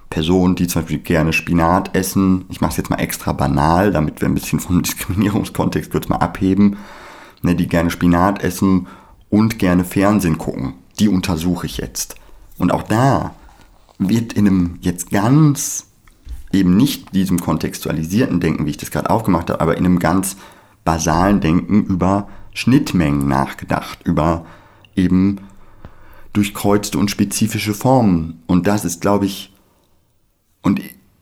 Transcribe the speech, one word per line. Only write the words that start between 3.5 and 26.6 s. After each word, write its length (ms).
damit 300
wir 60
ein 80
bisschen 240
vom 220
<laughs> 20
Diskriminierungskontext 1080
kurz 180
mal 80
abheben, 600
ne, 140
die 120
gerne 220
Spinat 540
essen 440
und 300
gerne 260
Fernsehen 520
gucken, 360
die 80
untersuche 580
ich 120
jetzt. 380
Und 140
auch 120
da 500
wird 360
in 140
einem 340
jetzt 300
ganz, 760
eben 260
nicht 360
diesem 260
kontextualisierten 1000
Denken, 260
wie 40
ich 80
das 140
gerade 180
aufgemacht 400
habe, 120
aber 160
in 80
einem 140
ganz 380
basalen 580
Denken 420
über 460
Schnittmengen 760
nachgedacht, 760
über 400
eben 460
durchkreuzte 640